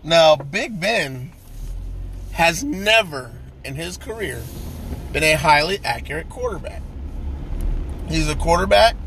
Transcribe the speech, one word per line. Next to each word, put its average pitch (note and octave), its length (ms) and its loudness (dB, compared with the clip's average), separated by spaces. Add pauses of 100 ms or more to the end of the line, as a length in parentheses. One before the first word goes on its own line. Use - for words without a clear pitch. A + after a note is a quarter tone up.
Now, D#3+ 360 8
Big F#3+ 420 -6
Ben D3+ 540 -2 (960)
has E3 320 2
never F#3+ 720 0 (320)
in C3+ 100 -8
his E3+ 220 -8
career D#3+ 440 -8 (720)
been D3 120 0
a D#3 100 6
highly D#3 500 4
accurate E3 460 -6
quarterback. - 520 -6 (1300)
He's D#3 220 0
a D3 80 -2
quarterback G3 580 6 (120)